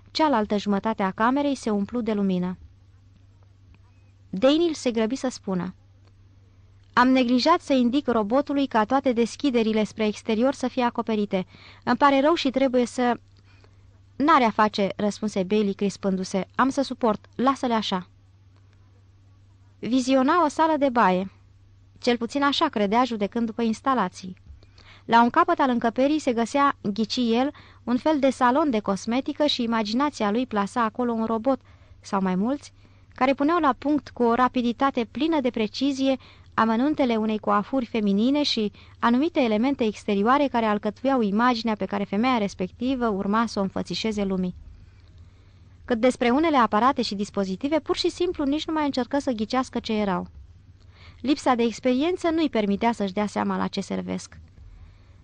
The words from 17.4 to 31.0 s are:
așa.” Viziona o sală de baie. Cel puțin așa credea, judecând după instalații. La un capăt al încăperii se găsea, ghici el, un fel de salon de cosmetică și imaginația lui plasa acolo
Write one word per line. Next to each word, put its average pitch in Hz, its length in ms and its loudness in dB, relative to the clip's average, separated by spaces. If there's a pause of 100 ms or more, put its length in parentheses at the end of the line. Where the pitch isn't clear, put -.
așa.” 196 340 -2 (1700)
Viziona 262 640 2
o 302 40 4
sală 320 300 2
de 277 120 2
baie. 190 420 2 (680)
Cel 240 180 0
puțin 240 260 -4
așa 285 240 2
credea, 214 360 0
judecând 226 420 -2
după 220 160 -6
instalații. 220 800 -2 (640)
La 233 180 6
un 240 60 4
capăt 339 300 2
al 277 100 2
încăperii 254 500 0
se 262 140 -2
găsea, 277 480 0
ghici 214 360 -4
el, 247 340 0 (320)
un 247 140 -2
fel 311 220 2
de 269 100 4
salon 269 400 2
de 254 100 0
cosmetică 254 640 -2
și - 180 -2
imaginația 226 680 -2
lui 247 160 -2
plasa 208 360 -2
acolo 233 280 -2